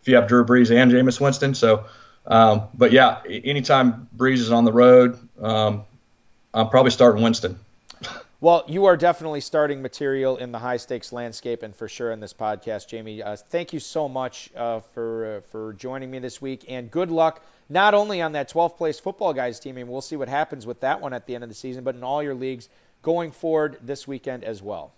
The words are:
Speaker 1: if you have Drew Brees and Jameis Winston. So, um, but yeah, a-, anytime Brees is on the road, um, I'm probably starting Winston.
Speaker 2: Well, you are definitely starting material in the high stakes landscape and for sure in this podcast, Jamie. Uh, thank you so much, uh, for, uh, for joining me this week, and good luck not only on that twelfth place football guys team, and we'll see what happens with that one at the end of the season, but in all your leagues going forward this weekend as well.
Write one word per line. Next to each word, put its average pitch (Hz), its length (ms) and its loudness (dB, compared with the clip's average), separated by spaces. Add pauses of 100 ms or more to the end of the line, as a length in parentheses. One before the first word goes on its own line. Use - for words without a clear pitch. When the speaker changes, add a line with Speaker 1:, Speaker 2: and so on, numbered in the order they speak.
Speaker 1:
if - 80 -6
you 127 80 6
have 113 100 6
Drew 120 180 4
Brees 117 300 4
and 123 160 6
Jameis 123 300 2
Winston. 139 340 0
So, 110 300 2 (420)
um, 110 360 4 (100)
but 117 200 4
yeah, 123 340 6
a-, - 20 -14
anytime 127 880 0
Brees 131 220 2
is 113 120 -2
on 117 140 4
the 113 80 4
road, 123 460 8 (220)
um, 107 440 -2 (720)
I'm 113 140 0
probably 127 200 6
starting 117 320 6
Winston. 113 360 -2 (840)
Speaker 2:
Well, 170 260 4
you 190 200 0
are 180 100 6
definitely 160 460 -2
starting 143 400 -2
material 131 560 -4
in 123 140 -12
the 117 60 -10
high 123 200 -6
stakes - 340 -10
landscape 120 500 -10
and 107 140 -16
for 110 100 -12
sure 117 260 -8
in 110 80 -10
this 104 120 -16
podcast, 107 560 -8
Jamie. 110 340 -14
Uh, 104 140 -10
thank - 380 -10
you 147 60 -8
so 151 280 -8
much, 131 480 -10
uh, 117 240 -6 (140)
for, 113 420 -8
uh, 98 40 -12 (100)
for 110 240 -12
joining 127 360 -12
me 131 80 -14
this 123 220 -14
week, 135 280 -12
and 123 220 -12
good 175 200 -4
luck 160 320 -2 (260)
not 196 240 2
only 208 300 0
on 156 100 -4
that 143 160 -6
twelfth 165 300 -2
place 156 200 -4
football 185 360 -4
guys 123 260 -6
team, 131 160 -16
and 123 120 -14
we'll 127 120 -10
see 156 160 -12
what 131 120 -6
happens 139 380 -6
with 117 140 -12
that 139 220 -4
one 135 100 -10
at 120 140 -12
the 127 80 -10
end 120 100 -12
of 117 60 -18
the 104 40 -18
season, 127 300 -14
but 127 100 -6
in 123 80 -16
all 139 200 -6
your 143 120 -6
leagues 127 340 -10 (340)
going 165 300 -4
forward 156 500 -4
this 135 260 -12
weekend 127 360 -10
as 107 180 -12
well. 87 360 -14